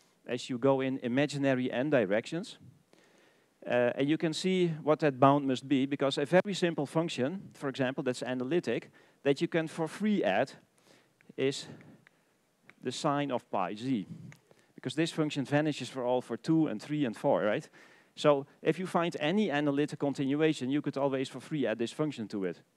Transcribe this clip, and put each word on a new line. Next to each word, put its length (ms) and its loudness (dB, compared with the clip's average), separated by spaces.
as 200 -6
you 120 -4
go 220 4
in 180 -2
imaginary 720 0
n 180 0
directions, 680 0
uh, 300 2
and 120 0
you 100 2
can 160 -2
see 340 2
what 160 2
that 200 2
bound 280 6
must 200 -2
be, 200 2
because 320 -2
a 60 0
very 280 2
simple 320 -2
function, 680 -4
for 160 -8
example, 340 -2
that's 180 -2
analytic, 720 -2
that 180 2
you 60 2
can 200 -2
for 200 -4
free 360 0
add 280 2
is 280 -2
the 80 -4
sine 400 0
of 180 -4
pi 240 -2
z, 320 -2
because 180 -8
this 180 0
function 320 -2
vanishes 460 0
for 160 -6
all 160 2
for 160 -6
two 300 2
and 120 -6
three 240 -2
and 140 -2
four, 240 2
right? 260 0
So 320 4
if 160 2
you 80 -4
find 320 0
any 320 2
analytic 480 0
continuation, 720 0
you 100 0
could 160 -4
always 320 0
for 100 -12
free 280 -2
add 100 0
this 140 -2
function 380 -4
to 160 -4
it. 180 -6